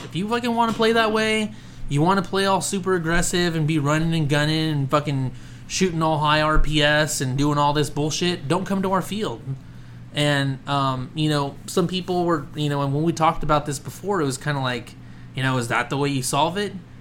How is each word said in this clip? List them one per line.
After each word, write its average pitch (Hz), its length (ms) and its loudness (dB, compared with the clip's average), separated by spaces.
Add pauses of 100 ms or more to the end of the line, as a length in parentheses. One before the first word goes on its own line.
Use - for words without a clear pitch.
if - 120 -12
you 190 120 -4
fucking 240 260 -2
wanna 226 200 2
play 226 180 4
that 226 220 2
way, 220 400 0 (340)
you 143 140 0
wanna 190 200 4
play 190 240 0
all 196 160 2
super 190 340 -2
aggressive 170 600 2
and 160 100 0
be 160 140 2
running 156 340 2
and 160 140 2
gunning 156 440 2
and 139 200 -2
fucking 139 400 0 (360)
shooting 170 360 0
all 160 160 2
high 151 220 4
R 156 180 4
P 151 240 4
S 151 380 2
and 131 160 0
doing 143 200 2
all 147 140 4
this 147 180 2
bullshit, 156 600 -2
don't 180 160 0
come 196 160 0
to 185 100 -2
our 190 100 2
field." 180 400 -4 (720)
And, 139 420 2 (100)
um, 135 460 0
you 156 160 0
know, 143 260 0 (120)
some 180 200 0
people 175 380 -2
were, 160 300 0
you 147 140 0
know, 143 120 0
and 139 100 0
when 143 120 0
we 170 100 2
talked 165 300 2
about 151 240 2
this 143 100 -4
before, 185 420 -4
it 151 60 2
was 131 140 -2
kinda 147 220 -4
like, 123 340 -4 (400)
you 131 80 -2
know, 131 160 2
is 117 80 -2
that 120 240 0
the 143 60 0
way 143 120 2
you 135 140 -2
solve 156 340 2
it? 202 160 -4 (280)